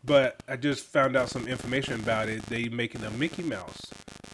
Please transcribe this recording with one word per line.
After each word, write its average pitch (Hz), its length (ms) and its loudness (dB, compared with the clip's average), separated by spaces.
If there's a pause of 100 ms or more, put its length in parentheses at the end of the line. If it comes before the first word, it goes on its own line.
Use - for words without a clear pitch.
but 139 420 6
I - 100 -2
just 135 280 0
found 135 320 4
out 123 120 4
some 120 180 -6
information 127 520 -2
about 110 300 0
it. 110 140 -4
They 117 260 -2
making 117 340 -4
a 107 80 -6
Mickey 160 320 -4
Mouse, 101 380 -6 (520)